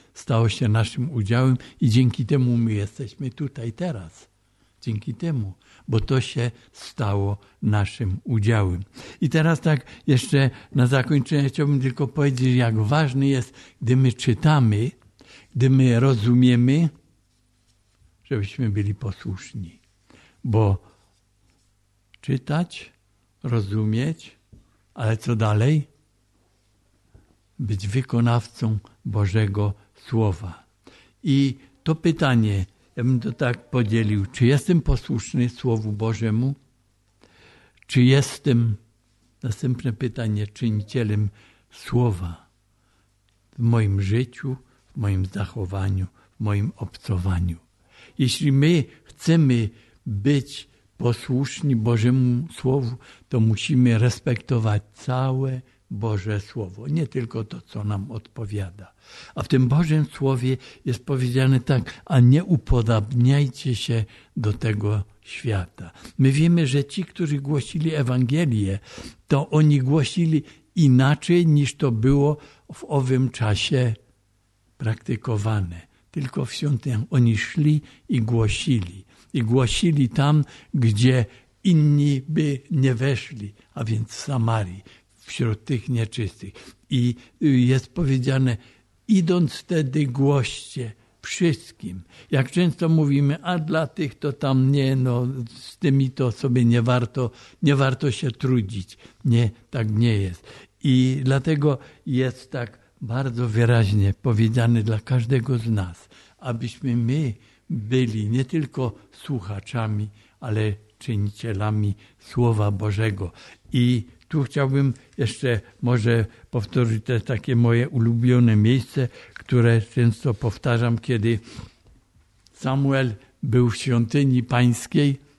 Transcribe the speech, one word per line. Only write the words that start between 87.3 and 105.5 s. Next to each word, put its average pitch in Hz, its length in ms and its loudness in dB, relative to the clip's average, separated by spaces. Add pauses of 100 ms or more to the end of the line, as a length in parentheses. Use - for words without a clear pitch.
y, 156 40 2
jest 131 460 2
powiedziane: 131 640 0 (500)
„Idąc 180 460 2
wtedy 147 540 -2
głoście 131 840 -2 (300)
wszystkim”. - 800 -4 (300)
Jak 135 200 0
często 170 380 0
mówimy: 143 540 2
„A 175 160 -2
dla 160 280 -2
tych - 320 -8
to 143 140 -4
tam 131 380 0
nie, 135 240 2
no, 123 320 0 (320)
z - 180 -20
tymi 135 340 2
to 127 200 -2
sobie 123 340 0
nie 117 160 4
warto, 123 500 -2 (320)
nie 139 120 4
warto 135 360 0
się 123 200 -4
trudzić”. 113 640 -4 (280)
Nie, 117 260 2 (180)
tak 110 220 -4
nie 113 260 2
jest. 92 300 -6 (360)
I 131 400 2
dlatego 139 540 0 (280)
jest 127 460 -4
tak 123 280 -10 (220)
bardzo 123 460 -4
wyraźnie 107 760 2
powiedziane 117 600 2
dla 107 160 -2
każdego 123 580 0